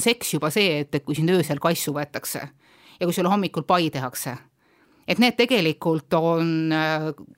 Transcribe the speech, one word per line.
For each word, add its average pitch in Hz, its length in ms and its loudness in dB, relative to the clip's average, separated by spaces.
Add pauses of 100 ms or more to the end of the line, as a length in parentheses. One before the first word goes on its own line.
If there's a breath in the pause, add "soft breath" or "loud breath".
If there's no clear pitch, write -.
seks - 320 0
juba 151 180 -2
see, 175 300 2
et, 147 120 -4
et 143 100 -4
kui 147 100 -4
sind 160 160 2
öösel 156 320 2
kassu 165 320 0
võetakse - 480 -8 (560 soft breath)
ja 180 60 -2
kui 170 100 0
sulle 180 160 2
hommikul 185 360 0
pai 175 260 2
tehakse. 127 420 -6 (720 soft breath)
Et 170 160 0
need 247 160 2
tegelikult 170 800 0
on, 165 580 0
äh, 156 380 -2 (240)